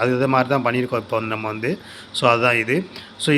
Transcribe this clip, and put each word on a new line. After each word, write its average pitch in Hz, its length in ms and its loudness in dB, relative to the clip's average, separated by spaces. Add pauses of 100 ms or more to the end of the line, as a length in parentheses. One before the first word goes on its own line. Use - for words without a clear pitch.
அது 123 160 2
இது 135 160 2
மாதிரி 127 180 2
தான் 135 140 0
பண்ணியிருக்கோம் 123 380 -2
இப்போ 113 140 -4
வந்து 110 160 -4
நம்ம 107 200 -6
வந்து. 113 160 -4 (480)
So, - 40 -4 (100)
அதுதான் 117 300 4
இது. 117 140 0 (480)
So, 156 140 2